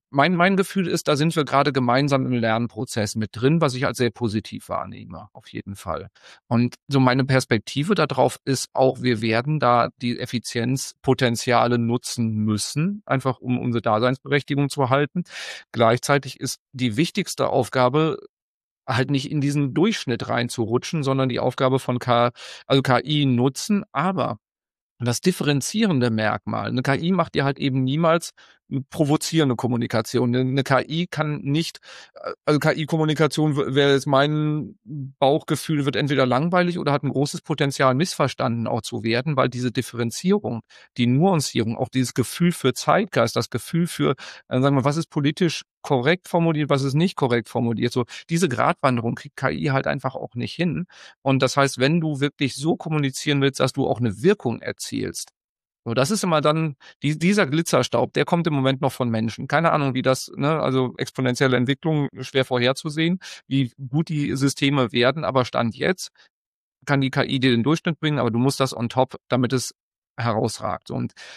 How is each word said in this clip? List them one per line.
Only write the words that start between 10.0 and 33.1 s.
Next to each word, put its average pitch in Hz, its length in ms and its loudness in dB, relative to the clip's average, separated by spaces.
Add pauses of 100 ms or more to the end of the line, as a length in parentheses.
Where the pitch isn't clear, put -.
die 120 160 -4
Effizienzpotenziale 120 1600 0
nutzen 117 560 -2
müssen, 110 720 -2
einfach 131 340 -2
um 123 200 -2
unsere 120 220 -2
Daseinsberechtigung 135 880 0
zu 135 200 2
halten. 147 340 0 (500)
Gleichzeitig 123 640 2
ist - 200 -6 (120)
die 123 240 -2
wichtigste 160 540 -2
Aufgabe, 131 560 2 (840)
halt 131 240 0
nicht 139 200 -2
in 151 100 -2
diesen 143 320 0
Durchschnitt 147 560 0
reinzurutschen, 120 760 -2
sondern 135 260 0
die 120 100 -2
Aufgabe 131 400 0
von 123 200 -2
K-, 120 320 2 (360)
also 135 160 4
K 123 200 4
I 147 220 0
nutzen, 135 580 0 (100)
aber 156 440 -2 (600)
das 120 220 -2
differenzierende 147 920 0
Merkmal, 107 580 -2
eine 123 140 -2
K 139 120 2
I 170 160 -2
macht 170 240 0
dir 143 100 2
halt 139 140 -2
eben 135 240 0
niemals 160 480 0 (580)
provozierende 151 640 2
Kommunikation. 120 800 0
Eine, 131 140 0
eine 135 140 0
K 127 180 2
I 165 260 -4
kann 151 340 -4
nicht, 147 380 -2 (360)
äh, - 160 -12 (140)
also 151 140 4
K-I-Kommunikation 156 960 0